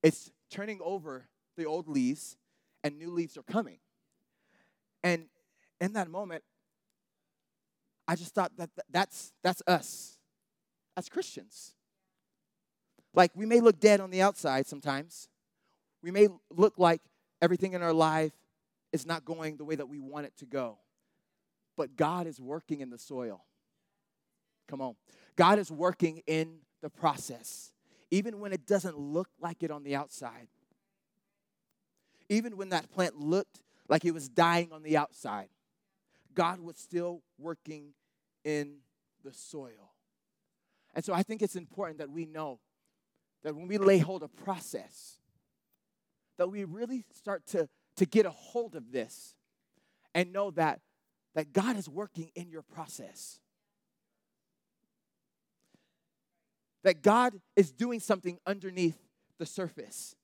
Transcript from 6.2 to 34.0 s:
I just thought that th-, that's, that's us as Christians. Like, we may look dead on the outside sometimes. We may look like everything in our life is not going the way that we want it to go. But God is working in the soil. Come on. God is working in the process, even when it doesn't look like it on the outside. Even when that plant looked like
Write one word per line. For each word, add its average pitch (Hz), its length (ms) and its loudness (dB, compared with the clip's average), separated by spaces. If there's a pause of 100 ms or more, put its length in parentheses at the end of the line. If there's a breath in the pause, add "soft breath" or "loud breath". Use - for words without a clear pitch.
I 170 80 2
just 165 180 -12
thought 185 240 0
that 170 180 -10
th-, 175 140 -12
that's, - 440 -2 (100)
that's 180 240 2
us - 500 0 (760)
as 180 140 -10
Christians. - 640 -12 (1400)
Like, 175 220 6
we 202 100 -4
may 233 140 6
look 220 200 8
dead 208 200 8
on 185 120 -6
the 185 100 2
outside 143 440 2
sometimes. 143 640 -8 (760)
We 175 100 -8
may 202 180 8 (200)
look 190 280 4
like 170 240 6 (400)
everything 180 320 2
in 175 80 -4
our 170 120 2
life 160 380 4 (600)
is 135 120 -4
not 160 200 -6
going 156 320 -8
the 147 80 -12
way 156 100 -4
that 139 140 -8
we 143 100 -12
want 139 260 -12
it - 120 -20
to 143 80 -20
go. 123 320 -6 (1000)
But 135 220 -6
God 165 300 0
is 135 120 -12
working 143 400 -8
in 131 100 -10
the 120 80 -16
soil. 117 460 -10 (1200)
Come 135 140 -10
on. 123 140 -8 (400 soft breath)
God 185 240 8
is 190 100 -4
working 165 560 -2
in 160 340 -2 (220)
the 151 80 -10
process, - 840 -6 (360 soft breath)
even 202 300 0
when 202 140 -8
it 180 120 -8
doesn't 180 320 0
look 147 320 -4 (100)
like 170 240 -6
it 160 60 -4
on 147 140 -10
the 139 120 -4
outside. 120 520 -10 (1800)
Even 220 280 0
when 190 120 -8
that 170 200 -4
plant 175 300 -2
looked 165 420 -2 (280 soft breath)
like 160 160 4